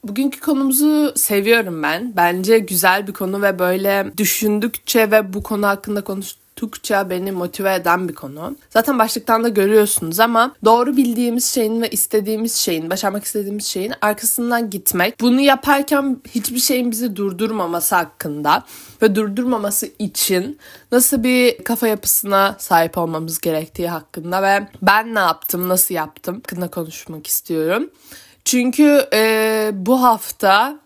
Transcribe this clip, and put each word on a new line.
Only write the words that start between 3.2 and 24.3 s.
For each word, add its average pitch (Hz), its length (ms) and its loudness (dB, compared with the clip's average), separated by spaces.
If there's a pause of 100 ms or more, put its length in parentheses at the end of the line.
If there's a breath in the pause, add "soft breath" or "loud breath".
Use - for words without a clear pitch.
ve 190 160 0
böyle 190 480 0 (100)
düşündükçe 214 960 0
ve 208 220 2
bu 202 100 -6
konu 202 240 -4
hakkında 202 340 -2
konuştukça 196 1080 -6
beni 185 220 -4
motive 190 420 -4
eden 180 340 0
bir 156 60 -8
konu. 156 420 -12 (140)
Zaten 240 280 2
başlıktan 226 460 0
da 240 40 2
görüyorsunuz 202 720 2
ama 233 340 4 (100)
doğru 240 320 4
bildiğimiz 240 480 0
şeyin 226 380 0
ve 226 80 -4
istediğimiz 220 640 -2
şeyin, 165 360 -2
başarmak 196 340 -4
istediğimiz 208 420 -6
şeyin 196 340 -6
arkasından 233 680 -2
gitmek. 190 500 -2
Bunu 240 200 4
yaparken 277 800 2 (140)
hiçbir 240 260 -4
şeyin 247 300 0
bizi 220 260 -4
durdurmaması 196 800 -2
hakkında 151 680 0 (380 loud breath)
ve 208 120 4
durdurmaması 214 760 -2 (100)
için 202 600 -2 (340 loud breath)
nasıl 247 300 2
bir 247 420 2
kafa 233 240 -2
yapısına 196 680 0
sahip 165 400 0
olmamız 165 400 -6
gerektiği 165 500 -6
hakkında 170 540 -6